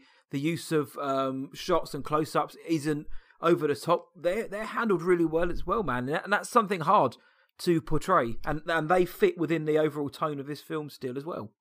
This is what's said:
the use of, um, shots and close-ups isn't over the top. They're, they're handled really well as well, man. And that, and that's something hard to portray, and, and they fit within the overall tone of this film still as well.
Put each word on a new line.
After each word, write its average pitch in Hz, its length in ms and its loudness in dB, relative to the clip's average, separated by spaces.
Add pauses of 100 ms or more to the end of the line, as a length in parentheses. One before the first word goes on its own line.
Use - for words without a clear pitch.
(320)
the 143 80 -4
use 160 320 -4
of, 151 260 0
um, 135 560 -2
shots 160 400 -2
and 139 120 -8
close-ups 151 500 -2 (100)
isn't 151 420 -2 (340)
over 160 260 4
the 143 80 0
top. 165 400 -2
They're, 180 320 -2
they're 208 180 -8
handled 214 360 0
really 170 240 4
well 165 260 0
as - 160 -2
well, 208 160 0
man. 123 220 -2
And 131 40 -4
that, 170 140 -2
and 196 80 -10
that's 185 180 0
something 202 300 2
hard 156 380 4 (400)
to 170 220 2
portray, 151 640 2
and, 156 220 -4
and 160 240 0
they 180 160 4
fit 180 320 2
within 156 280 0
the 151 120 2
overall 147 320 0
tone 151 300 -4
of 135 80 -12
this 147 140 -12
film 151 280 -8
still 127 260 -8
as 139 100 -8
well. 139 360 -10